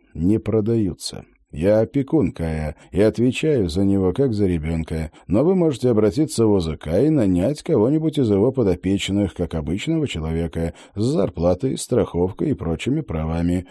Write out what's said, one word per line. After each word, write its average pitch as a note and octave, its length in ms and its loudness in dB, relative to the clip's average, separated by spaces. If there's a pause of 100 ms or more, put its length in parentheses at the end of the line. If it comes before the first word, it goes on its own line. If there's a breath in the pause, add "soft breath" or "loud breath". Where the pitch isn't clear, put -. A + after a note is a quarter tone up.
(140)
не F#2 260 2
продаются. G#2+ 840 -2 (260)
Я G2+ 280 2
опекун C3 540 0
Кая D#2 420 -4 (160 loud breath)
и F2+ 80 -2
отвечаю A#2 720 2
за F#2+ 160 0
него, F#2+ 260 2
как B2+ 220 0
за G#2 120 0
ребенка. D#2+ 680 -2 (160 loud breath)
Но A2+ 180 2
вы F#3+ 100 2
можете D3+ 340 0
обратиться A2+ 560 2
в G#2 80 4
О G2 60 4
З D#2+ 160 -2
К D#2+ 240 -2
и D3 100 4
нанять A2 520 2
кого-нибудь D3+ 560 0
из B2 120 2
его G#2 220 4
подопечных, G2 840 0
как E2+ 220 -6
обычного G2+ 500 -2
человека, E2 680 -4 (220 loud breath)
с G2+ 60 -4
зарплатой, C3+ 760 0
страховкой F2+ 720 -2
и C3 60 -2
прочими E2+ 440 -4
правами, E2+ 720 -2